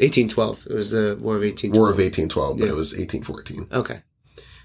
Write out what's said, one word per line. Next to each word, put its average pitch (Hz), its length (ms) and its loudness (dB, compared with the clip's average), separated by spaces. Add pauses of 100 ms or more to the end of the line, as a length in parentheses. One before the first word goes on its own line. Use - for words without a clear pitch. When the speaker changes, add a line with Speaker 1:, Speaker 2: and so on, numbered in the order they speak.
Speaker 1:
Eighteen 127 260 6
twelve. 110 420 -2
It - 40 -4
was 107 180 -2
the 107 300 0
War 110 160 0
of 101 80 0
eighteen 104 260 -4
twelve. 107 100 6
Speaker 2:
War 107 100 6
of 95 80 2
eighteen 92 300 0
twelve, 71 300 -2
but - 60 2
Speaker 1:
Yeah. 104 60 0
Speaker 2:
it 73 40 -4
was 76 220 -4
eighteen - 260 -6
fourteen. - 480 -12
Speaker 1:
Okay. - 300 -4 (640)